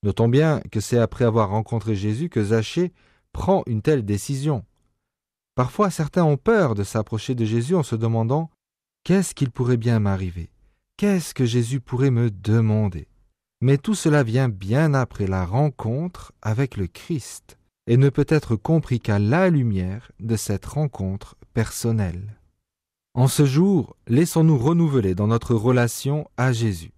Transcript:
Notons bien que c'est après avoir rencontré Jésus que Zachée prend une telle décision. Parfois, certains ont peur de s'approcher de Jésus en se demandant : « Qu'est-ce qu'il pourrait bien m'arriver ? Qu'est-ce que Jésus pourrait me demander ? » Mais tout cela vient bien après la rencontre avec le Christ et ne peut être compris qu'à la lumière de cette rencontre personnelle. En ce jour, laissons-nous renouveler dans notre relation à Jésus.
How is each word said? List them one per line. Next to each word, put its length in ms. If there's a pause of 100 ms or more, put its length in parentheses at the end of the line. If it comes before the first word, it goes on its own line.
Notons 240
bien 320 (100)
que 100
c'est 180
après 260
avoir 240
rencontré 480
Jésus 320
que 160
Zachée 480 (400)
prend 340
une 140
telle 240
décision. 600 (920)
Parfois, 360
certains 340
ont 120
peur 380
de 100
s'approcher 500
de 120
Jésus 280
en 80
se 140
demandant : « 540 (540)
Qu'est-ce 300
qu'il 160
pourrait 280
bien 220
m'arriver ? 500 (480)
Qu'est-ce 340
que 140
Jésus 340
pourrait 300
me 200
demander ? » 760 (540)
Mais 160
tout 160
cela 280
vient 280
bien 420
après 340
la 200
rencontre 840 (100)
avec 340
le 100
Christ 720 (280)
et 100
ne 140
peut 180
être 280
compris 440
qu'à 180
la 300
lumière 720
de 160
cette 300
rencontre 680 (180)
personnelle. 840 (760)
En 140
ce 180
jour, 500 (100)
laissons-nous 520
renouveler 560
dans 140
notre 260
relation 840
à 160
Jésus. 460